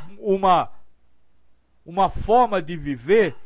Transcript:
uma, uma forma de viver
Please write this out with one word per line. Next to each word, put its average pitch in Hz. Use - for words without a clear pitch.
uma, 190
uma 175
forma 214
de 165
viver 147